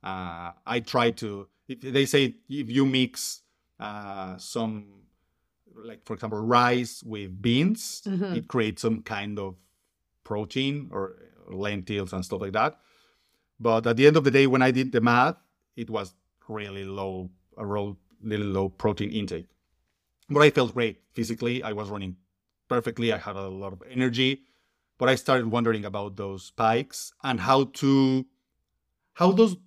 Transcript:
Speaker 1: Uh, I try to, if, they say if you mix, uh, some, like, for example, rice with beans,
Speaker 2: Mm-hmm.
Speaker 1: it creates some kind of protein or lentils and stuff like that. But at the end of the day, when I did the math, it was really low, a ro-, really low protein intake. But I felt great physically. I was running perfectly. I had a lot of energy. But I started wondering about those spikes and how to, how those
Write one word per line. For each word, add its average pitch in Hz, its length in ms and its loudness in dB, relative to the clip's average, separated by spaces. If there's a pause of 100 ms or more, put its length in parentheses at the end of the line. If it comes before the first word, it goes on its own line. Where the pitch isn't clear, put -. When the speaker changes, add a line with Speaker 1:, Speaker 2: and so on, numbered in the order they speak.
Speaker 1:
Uh, 87 500 -10 (140)
I 120 140 0
try 120 320 0
to, 101 340 -10 (220)
if, 127 140 -12
they 135 240 2
say 139 300 2 (120)
if 131 220 -6
you 135 160 4
mix, 131 560 -2 (380)
uh, 101 580 -10
some, 110 480 -6 (880)
like, 113 300 -20
for 113 100 -8
example, 107 260 -6
rice 123 640 2
with 101 360 -10
beans, 135 680 0
Speaker 2:
Mm-hmm. 190 280 -2
Speaker 1:
it - 140 -6
creates 110 340 0
some 113 200 0
kind 104 360 -8
of 95 180 -8 (680)
protein 131 680 -4
or 98 260 -8 (320)
lentils 98 640 -4
and 95 120 -6
stuff 95 160 -6
like 98 120 -6
that. 117 260 0 (840)
But 113 260 4
at 117 100 2
the 131 100 8
end 151 100 10
of 156 80 4
the 135 60 6
day, 135 160 6
when 131 160 4
I 131 80 4
did 131 220 0
the 120 80 2
math, 123 360 4 (400)
it 113 140 -10
was 101 240 -6 (340)
really 101 360 -10
low, 95 460 -8 (260)
a 107 100 -8
ro-, 101 300 -4 (260)
really 107 220 -4
low 95 240 0
protein 104 420 -2
intake. 92 360 -6 (840)
But 143 100 4
I 151 100 10
felt 127 240 0
great 117 260 -2 (120)
physically. 120 500 -4
I 107 100 -6
was 101 160 -6
running 98 280 -8 (520)
perfectly. 117 440 -2
I 104 60 -2
had 101 180 -10
a 98 120 -8
lot 95 240 -10
of 92 180 -18
energy. 127 520 0 (560)
But 123 100 2
I 131 60 6
started 123 380 2
wondering 113 320 2
about 101 320 -8
those 98 300 -10
spikes - 680 0 (100)
and 127 160 -2
how 131 260 4
to, 135 640 2 (880)
how 180 160 4
those 196 260 4 (100)